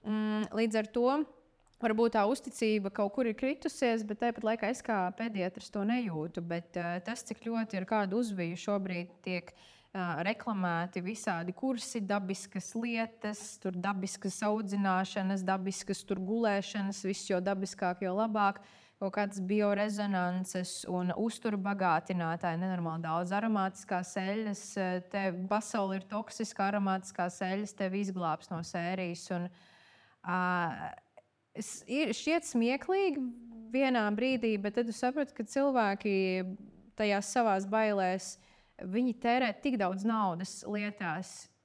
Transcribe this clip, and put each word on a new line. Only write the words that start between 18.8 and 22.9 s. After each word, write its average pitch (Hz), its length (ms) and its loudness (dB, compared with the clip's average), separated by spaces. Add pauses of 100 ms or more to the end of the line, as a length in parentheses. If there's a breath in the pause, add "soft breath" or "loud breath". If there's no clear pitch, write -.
Kaut 190 140 -2
kādas 196 260 0
biorezonances 196 1500 0
un 180 260 0
uzturu 214 460 -2
bagātinātāji, 175 960 0
nenormāli 170 460 -2